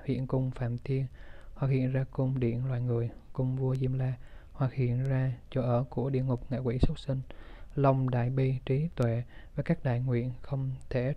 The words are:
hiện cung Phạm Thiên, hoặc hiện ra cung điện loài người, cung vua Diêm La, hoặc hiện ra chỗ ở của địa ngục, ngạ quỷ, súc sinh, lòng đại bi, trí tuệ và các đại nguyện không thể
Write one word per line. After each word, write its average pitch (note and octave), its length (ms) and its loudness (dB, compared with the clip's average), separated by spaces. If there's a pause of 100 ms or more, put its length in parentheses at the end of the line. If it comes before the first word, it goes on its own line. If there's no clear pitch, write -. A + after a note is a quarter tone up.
hiện C3 220 0
cung C3 240 0
Phạm A#2+ 260 -2
Thiên, C3+ 280 -2 (480)
hoặc - 140 -2
hiện C3 240 2
ra C3 200 0
cung C3 280 0
điện B2 260 0
loài B2+ 160 0
người, A#2+ 280 0 (240)
cung C3 220 0
vua C3 200 0
Diêm C3 180 0
La, C3 200 0 (380)
hoặc C3 220 0
hiện B2 300 2
ra C3 300 2 (160)
chỗ B2+ 120 -2
ở B2 280 2
của B2+ 200 -2
địa C3 140 2
ngục, C3 280 -2
ngạ A#2+ 60 -2
quỷ, B2 240 0
súc - 180 4
sinh, C3 220 -2 (540)
lòng C3+ 340 6
đại B2 200 2
bi, C3 360 2
trí C#3+ 300 2
tuệ A#2 280 2 (320)
và - 80 -2
các - 200 0
đại A#2+ 160 2
nguyện B2 320 2 (100)
không C3+ 300 -2 (180)
thể B2+ 280 2